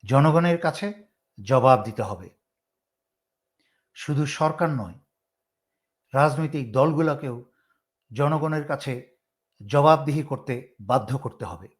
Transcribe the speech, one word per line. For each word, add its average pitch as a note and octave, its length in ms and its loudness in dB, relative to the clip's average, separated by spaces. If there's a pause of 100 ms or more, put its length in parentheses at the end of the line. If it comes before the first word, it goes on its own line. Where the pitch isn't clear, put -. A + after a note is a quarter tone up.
জনগণের D#3+ 560 4
কাছে E3+ 280 -4 (500)
জবাব B2+ 460 4
দিতে A2 200 -8
হবে। F#2+ 240 -10 (1700)
শুধু D3+ 340 -2
সরকার D#3+ 400 -2
নয়, G#2+ 260 -8 (1160)
রাজনৈতিক D3 580 0
দলগুলোকেও C#3+ 640 0 (760)
জনগণের D3 560 -2
কাছে C#3+ 260 -6 (680)
জবাবদিহি D3 600 4
করতে C3 300 -8 (280)
বাধ্য A2 360 0
করতে A#2+ 280 -10
হবে। F2+ 220 -14 (120)